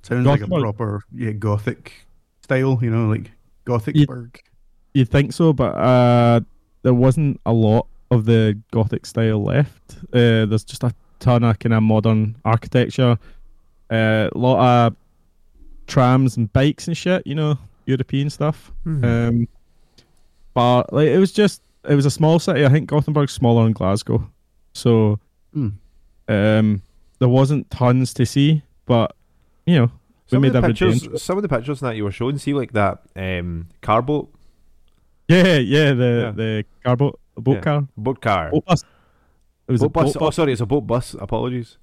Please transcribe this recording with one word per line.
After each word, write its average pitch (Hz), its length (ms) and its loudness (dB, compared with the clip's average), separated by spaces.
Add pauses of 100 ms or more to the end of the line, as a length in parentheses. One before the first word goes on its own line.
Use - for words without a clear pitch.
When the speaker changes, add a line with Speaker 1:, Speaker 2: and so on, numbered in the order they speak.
Speaker 1:
Sounds 123 240 -2
like 139 140 4
a 104 60 -8
Speaker 2:
Gothenburg. 175 160 -2
Speaker 1:
proper, 104 420 -6 (100)
yeah, 120 160 -8
Gothic 107 600 -4 (500)
style, 131 400 0
you 117 80 -2
know, 113 180 0
like, 107 220 -4 (360)
Gothic 120 280 -4
Speaker 2:
You'd 147 140 4
Speaker 1:
burg. 123 320 -16 (540)
Speaker 2:
you'd 131 160 2
think 143 220 0
so, 165 200 2
but, 123 240 -2
uh, 120 640 4 (420)
there 127 120 4
wasn't 131 520 2
a 117 60 0
lot 110 340 2 (240)
of 117 140 2
the 110 340 2 (140)
Gothic - 340 -2
style 110 380 -2
left. - 540 -4 (140)
Uh, 113 340 4
there's 107 180 -2
just - 180 -14
a 123 100 -2 (280)
ton 120 240 2
of 113 160 0
kinda 117 200 0
modern 110 540 0 (100)
architecture, 120 720 0 (760)
uh, 110 440 0
a - 40 -8
lot 123 500 4
of 107 80 -4 (920)
trams 127 500 2
and 113 160 -4
bikes 139 360 0
and 165 80 -6
shit, 180 300 -2
you 139 100 -8
know, 151 220 -2 (280)
European 135 440 -4
stuff. - 420 -6 (140)
Speaker 3:
Mm-hmm. 151 180 -4
Speaker 2:
Um, 117 440 0 (1040)
but, 123 380 2
like, 151 160 2
it 139 100 2
was 190 140 2
just, - 300 0 (260)
it 143 60 2
was 139 120 2
a 139 40 2
small 160 280 2
city. 151 260 0
I 135 40 6
think 139 200 2
Gothenburg's 147 440 -2
smaller 117 320 2
than 113 80 2
Glasgow, 101 560 -2 (460)
so 110 440 2 (360)
Speaker 1:
Hmm. 139 140 -4 (600)
Speaker 2:
um, 107 540 2 (360)
there 127 100 2
wasn't 131 420 2
tons 123 440 0
to 123 120 0
see, 147 360 0 (240)
but, 117 280 0 (520)
you 170 100 2
know, 123 100 4
we 120 40 -2 (460)
Speaker 3:
Some - 20 -
of 139 40 2
Speaker 2:
made 131 100 2
Speaker 3:
the 127 60 2
Speaker 2:
every 120 140 2
day 180 140 -2
Speaker 3:
pictures, 117 160 -2
Speaker 2:
into - 140 -16
it. - 20 -6
Speaker 3:
some 185 200 -6
of 208 40 -6
the 196 60 -6
pictures 131 320 -6
that 123 160 -6
you 107 80 -6
were 101 80 -6
showing, 135 260 -6
see, 143 160 -6
like, 131 180 -6
that, 101 300 -2 (140)
um, 87 500 -8 (160)
car 110 200 0
boat? 147 300 -6 (960)
Speaker 2:
Yeah, 180 300 4
yeah, 139 340 2
the, 120 340 0
Speaker 3:
Yeah. 110 60 -8
Speaker 2:
the 110 320 -6 (200)
car 123 120 0
boat, 139 240 -4 (140)
the 117 60 -14
boat 127 160 0
Speaker 3:
Yeah. 95 40 -8
Speaker 2:
car. 147 360 -4
Speaker 3:
Boat 120 240 -6
car. 92 300 -2
Speaker 2:
Boat 147 160 -2
bus. 175 180 0 (840)
It 135 40 -2
was 120 100 0
a - 60 2
Speaker 3:
Boat 143 40 -4
bus. 147 220 0
Speaker 2:
boat - 80 -6
Speaker 3:
Oh, 156 40 0
Speaker 2:
bus. 147 100 -2
Speaker 3:
sorry, 151 160 0
it's 113 80 -4
a 117 60 -4
boat 123 200 -2
bus. 120 340 -6
Apologies. 120 600 -8